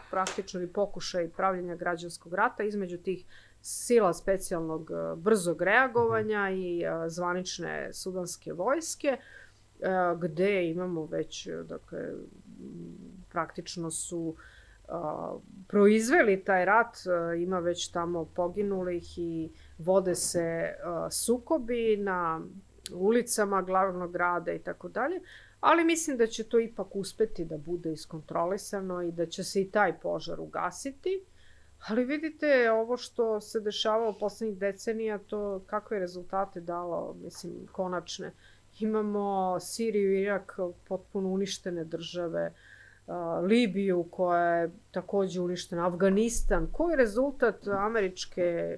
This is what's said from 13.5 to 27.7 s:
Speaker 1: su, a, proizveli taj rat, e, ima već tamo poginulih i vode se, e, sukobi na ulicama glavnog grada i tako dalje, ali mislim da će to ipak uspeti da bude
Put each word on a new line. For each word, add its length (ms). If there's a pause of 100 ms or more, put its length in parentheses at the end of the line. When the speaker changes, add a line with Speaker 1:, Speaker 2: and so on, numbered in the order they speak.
Speaker 1:
su, 440 (540)
a, 480 (320)
proizveli 760
taj 200
rat, 320
e, 460
ima 160
već 300
tamo 360
poginulih 960
i 320 (280)
vode 360
se, 260
e, 340 (360)
sukobi 840
na 440 (520)
ulicama 680
glavnog 500
grada 400
i 60
tako 300
dalje, 320 (400)
ali 240
mislim 320
da 100
će 180
to 160
ipak 360
uspeti 480
da 140
bude 340